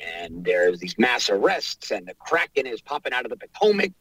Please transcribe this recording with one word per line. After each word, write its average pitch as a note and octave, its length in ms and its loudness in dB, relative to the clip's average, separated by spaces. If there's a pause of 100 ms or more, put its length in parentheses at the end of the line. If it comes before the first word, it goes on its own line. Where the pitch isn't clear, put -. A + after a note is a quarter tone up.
(180)
and E2+ 280 -10
there's F2+ 340 4
these F2+ 180 -10
mass A#2+ 320 2
arrests B2+ 640 0
and F2+ 160 -4
the F#2 80 -12
Kraken E3 500 -2
is A#2+ 160 -8
popping C#3+ 300 -6
out B2 140 -2
of G#2+ 60 -10
the - 60 -6
Potomac G3+ 640 2